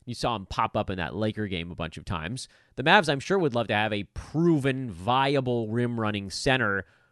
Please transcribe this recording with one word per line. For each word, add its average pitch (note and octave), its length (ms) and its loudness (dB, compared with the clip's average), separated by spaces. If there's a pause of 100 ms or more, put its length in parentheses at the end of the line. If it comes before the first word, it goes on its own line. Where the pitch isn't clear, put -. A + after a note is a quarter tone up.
You B2 80 -8
saw A#2+ 220 -2
him F#2+ 100 -6
pop A2+ 320 -2
up G#2 120 -2
in F#2+ 80 -4
that D2 180 -4
Laker G#2+ 320 -2
game F2 240 -6
a D#2 40 -12
bunch E2+ 220 -6
of D#2 80 -14
times. F#2 420 -6 (280)
The B2 80 -6
Mavs, E3 260 6
I'm C#3 100 2
sure, F#3+ 200 0
would C#3 160 0
love A#2 120 0
to A2+ 60 0
have G#2+ 180 2
a G#2 120 -2 (100)
proven, C3+ 800 2
viable B2 760 2
rim-running A2 640 0
center A2 560 2 (260)